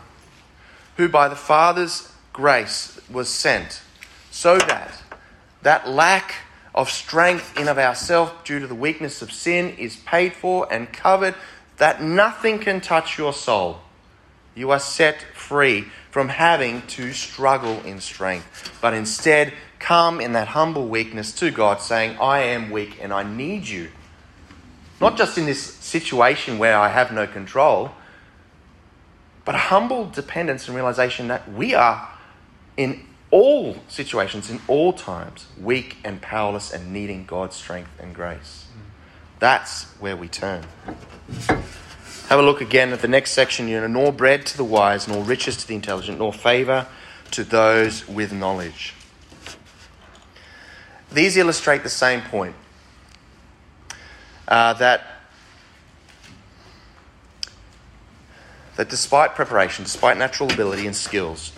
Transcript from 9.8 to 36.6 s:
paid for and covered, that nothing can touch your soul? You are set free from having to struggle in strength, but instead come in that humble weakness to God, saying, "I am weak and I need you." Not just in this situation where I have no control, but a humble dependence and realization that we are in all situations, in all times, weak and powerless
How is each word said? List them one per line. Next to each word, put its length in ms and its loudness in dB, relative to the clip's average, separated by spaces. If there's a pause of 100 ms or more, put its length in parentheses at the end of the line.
paid 340 0
for 400 -2
and 220 -6
covered, 420 2 (400)
that 260 2
nothing 580 2
can 200 -2
touch 380 -2
your 160 -2
soul? 460 -2 (760)
You 160 -4
are 80 4
set 420 0 (140)
free 500 2 (240)
from 200 -2
having 580 2
to 260 -10
struggle 680 -2
in 200 -14
strength, 800 -8
but 140 2
instead 580 2 (240)
come 420 2
in 140 -4
that 140 0
humble 400 0
weakness 460 -6
to 180 -2
God, 280 2
saying, 400 -2
"I 200 2
am 320 -2
weak 280 -6
and 140 -8
I 80 -2
need 460 -8
you." 240 -10 (1080)
Not 160 4
just 220 0
in 80 0
this 180 -2 (120)
situation 840 0
where 180 4
I 140 6
have 220 2
no 160 -2
control, 640 0 (1500)
but 80 -4
a 60 -2
humble 500 0
dependence 580 -6
and 80 -10
realization 520 -2
that 240 -6
we 240 -2
are 340 2 (680)
in 300 -6 (240)
all 460 6 (120)
situations, 600 -6
in 180 -10
all 240 4
times, 540 -12 (160)
weak 420 -4
and 160 -10
powerless 540 -4